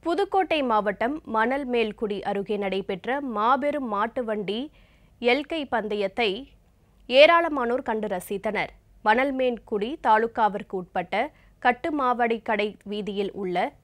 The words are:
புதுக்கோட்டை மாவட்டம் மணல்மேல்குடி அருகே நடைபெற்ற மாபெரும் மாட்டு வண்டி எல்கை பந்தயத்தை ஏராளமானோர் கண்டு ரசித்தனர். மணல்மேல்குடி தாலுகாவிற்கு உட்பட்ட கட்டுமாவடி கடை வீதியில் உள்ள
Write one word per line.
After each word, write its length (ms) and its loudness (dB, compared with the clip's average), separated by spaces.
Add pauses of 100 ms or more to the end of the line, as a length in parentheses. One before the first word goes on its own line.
புதுக்கோட்டை 520 0 (120)
மாவட்டம் 440 0 (220)
மணல்மேல்குடி 800 0 (120)
அருகே 340 -2
நடைபெற்ற 560 -4 (160)
மாபெரும் 580 0
மாட்டு 360 -2
வண்டி 280 -4 (760)
எல்கை 280 -4 (120)
பந்தயத்தை 560 -2 (920)
ஏராளமானோர் 720 6
கண்டு 260 -2
ரசித்தனர். 560 -4 (360)
மணல்மேல்குடி 840 0 (180)
தாலுகாவிற்கு 760 2
உட்பட்ட 420 -4 (420)
கட்டுமாவடி 760 0 (100)
கடை 200 -2 (220)
வீதியில் 500 -4
உள்ள 240 -2 (180)